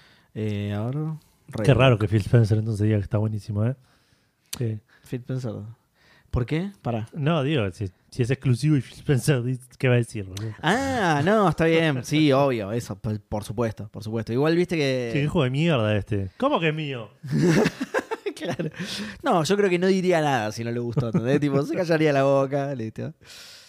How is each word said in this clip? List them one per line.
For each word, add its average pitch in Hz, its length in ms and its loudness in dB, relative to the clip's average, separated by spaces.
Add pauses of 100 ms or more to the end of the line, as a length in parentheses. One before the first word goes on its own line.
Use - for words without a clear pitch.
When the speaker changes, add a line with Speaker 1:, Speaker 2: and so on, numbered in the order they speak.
(360)
Speaker 1:
eh, 104 380 -4
a 104 120 -4
ver, 120 80 -4
Speaker 2:
Qué - 640 -10 (160)
Speaker 1:
Raven 113 40 4
Speaker 2:
raro 131 180 6
Speaker 1:
Lock. 101 60 -2
Speaker 2:
que 107 60 2
Phil 110 140 2
Spencer 110 380 4
entonces 107 260 -2
diga 107 120 4
que 101 60 0
está - 140 -4
buenísimo, 107 480 -2
¿eh? 131 100 -2 (840)
Sí. 110 220 -4 (300)
Speaker 1:
Phil 127 100 -8
Spencer. 127 320 -6 (800)
¿Por 123 160 0
qué? 175 240 -4 (100)
Pará. 117 320 -4
Speaker 2:
No, 156 300 0
digo, 131 280 0
si, 98 200 -8 (180)
si - 140 -2
es 117 80 0
exclusivo 135 440 2
y 131 60 2
Phil - 160 -16
Spencer 131 460 0
dice, 127 180 -4 (160)
¿qué 131 100 0
va 123 80 6
a - 20 6
decir, 113 280 -2
boludo? 101 260 -8 (120)
Speaker 1:
Ah, 185 600 2
no, 202 240 4
está 160 180 2
bien. 160 380 2
Sí, 151 280 4
obvio, 131 400 2
eso, 117 240 -4
por, 107 260 -4
por 104 220 -6
supuesto, 110 460 -6
por 104 140 -16
supuesto. 110 300 -6
Igual 151 220 2
viste 175 200 0
que 131 380 -2
Speaker 2:
Sí, 147 60 0
qué 143 80 0
juego 151 160 0
de 123 80 2
mierda 135 440 2
este. 98 420 -4
¿Cómo 269 220 0
que 165 100 0
es 151 60 -2
mío? 135 340 -8 (140)
Speaker 1:
<laughs> 156 400 2 (720)
Claro. 240 340 -6 (520)
No, 190 220 2
yo 190 120 2
creo 202 140 2
que 180 100 2
no 185 80 2
diría 180 320 2
nada 131 320 0
si 113 120 -10
no 117 80 -4
le 120 80 -4
gustó, 120 280 -2
¿entendés? 123 320 0
Tipo, 143 240 2
se 320 120 -6
callaría 160 360 2
la 139 120 2
boca, 139 520 0
listo. 120 380 -8 (560)